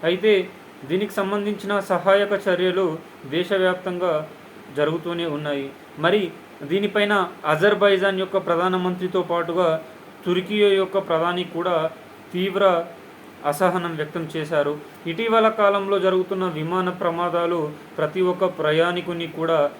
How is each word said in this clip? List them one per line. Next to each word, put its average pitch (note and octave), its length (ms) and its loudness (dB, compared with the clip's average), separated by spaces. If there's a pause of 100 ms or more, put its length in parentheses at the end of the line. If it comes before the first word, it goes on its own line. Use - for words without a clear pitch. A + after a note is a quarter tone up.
(100)
అయితే G3 240 4 (560)
దీనికి G3 300 -2
సంబంధించిన G3+ 540 -2 (180)
సహాయక G3 420 4 (140)
చర్యలు F3+ 400 2 (480)
దేశవ్యాప్తంగా F3+ 760 0 (640)
జరుగుతూనే E3+ 480 -2 (100)
ఉన్నాయి. D3 320 -4 (360)
మరి G3 180 4 (480)
దీనిపైన G3+ 440 0 (360)
అజర్బైజాన్ G3 680 4
యొక్క F#3+ 160 -2 (100)
ప్రధానమంత్రితో F3+ 760 0 (100)
పాటుగా E3+ 360 0 (580)
తుర్కియో F#3 440 2 (100)
యొక్క F#3+ 200 0 (100)
ప్రధాని F3 440 0
కూడా F3 220 -2 (580)
తీవ్ర F#3+ 320 0 (840)
అసహనం F3 480 0
వ్యక్తం D3+ 340 -4
చేశారు. D3+ 400 0 (380)
ఇటీవల A3 380 2 (120)
కాలంలో G3+ 360 2 (100)
జరుగుతున్న F#3 380 0 (140)
విమాన F3+ 300 -2 (140)
ప్రమాదాలు E3+ 580 0 (380)
ప్రతి D#3+ 240 0 (100)
ఒక్క F3+ 120 0 (160)
ప్రయాణికుని E3+ 680 0 (100)
కూడా E3 200 2 (220)